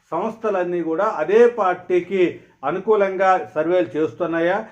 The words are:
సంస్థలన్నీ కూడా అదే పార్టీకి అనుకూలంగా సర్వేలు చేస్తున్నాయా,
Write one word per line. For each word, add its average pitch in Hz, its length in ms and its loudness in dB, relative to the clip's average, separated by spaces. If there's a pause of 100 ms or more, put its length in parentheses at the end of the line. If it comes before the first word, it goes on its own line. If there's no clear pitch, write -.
(100)
సంస్థలన్నీ 180 720 -4
కూడా 160 220 -2
అదే 214 440 4
పార్టీకి 185 920 -2 (240)
అనుకూలంగా 190 920 0
సర్వేలు 165 420 0
చేస్తున్నాయా, 165 720 -2